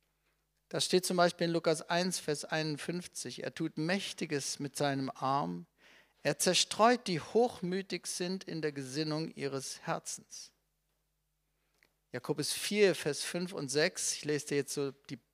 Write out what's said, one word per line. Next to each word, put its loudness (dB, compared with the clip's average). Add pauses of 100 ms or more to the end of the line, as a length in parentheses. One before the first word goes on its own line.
(680)
Das -2
steht 4
zum 0
Beispiel 6
in 0
Lukas 2
eins, 0
Vers -2
einundfünfzig. -4
Er -4
tut -4
Mächtiges -2
mit -6
seinem 0
Arm. -2 (560)
Er 0
zerstreut, 4
die 0
hochmütig 0
sind -4
in -8
der -2
Gesinnung -4
ihres -6
Herzens. -8 (1600)
Jakobus -2
vier, 4
Vers -2
fünf -4
und -4
sechs. 2
Ich -6
lese -2
dir 0
jetzt 0
so -2 (180)
die -8 (160)